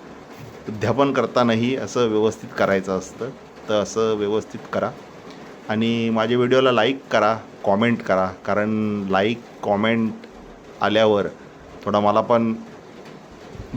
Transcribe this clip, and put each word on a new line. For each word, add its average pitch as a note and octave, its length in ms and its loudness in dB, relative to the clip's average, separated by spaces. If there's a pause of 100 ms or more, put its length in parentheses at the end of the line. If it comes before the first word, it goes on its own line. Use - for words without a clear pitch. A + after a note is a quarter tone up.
(680)
उद्यापन A2+ 440 0
करतानाही A#2+ 640 2
असं A#2+ 300 -2
व्यवस्थित G#2+ 420 0 (100)
करायचं G2 400 2
असतं. A2+ 320 -8 (380)
तर A2 60 0
असं A2 400 0
व्यवस्थित G#2 460 -4 (120)
करा G2+ 180 -2 (800)
आणि A2+ 420 0
माझ्या A2+ 260 2
व्हिडिओला B2+ 360 4
लाईक A#2+ 280 2 (100)
करा, A2 280 4 (260)
कॉमेंट G#2+ 380 2
करा, F#2+ 240 2
कारण G#2 840 -2
लाईक, G#2+ 300 0 (220)
कॉमेंट A2 500 0 (680)
आल्यावर G#2 460 4 (580)
थोडा G#2 160 2
मला G#2 200 4
पण A2+ 340 2 (1200)